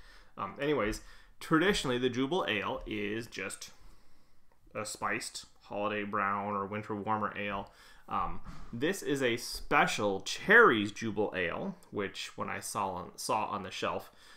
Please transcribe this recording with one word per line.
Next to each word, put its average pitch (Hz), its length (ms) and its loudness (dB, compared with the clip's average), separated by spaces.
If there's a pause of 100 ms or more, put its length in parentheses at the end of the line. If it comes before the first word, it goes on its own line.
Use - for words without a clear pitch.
(380)
Um, 98 240 -6
anyways, 123 400 2 (400)
traditionally, 160 560 4
the 127 120 2
Jubal 135 380 0
Ale 104 400 -2
is 107 400 -4
just - 440 -10 (1040)
a 107 120 -6
spiced - 600 -4 (180)
holiday 104 400 -2
brown 101 520 0
or 98 100 0
winter 104 300 -4
warmer 104 420 0
ale. 101 320 -4 (380)
Um, 87 340 0 (300)
this 151 300 -2
is 139 200 0
a 117 160 2
special 117 840 2
cherries 151 720 8
Jubal 104 440 -2
Ale, 92 400 -2 (160)
which - 460 -6
when 104 120 -4
I 98 100 -6
saw 98 320 -2
on, 87 240 -8
saw 110 300 0
on 98 180 -4
the 95 80 -8
shelf, - 400 -2 (260)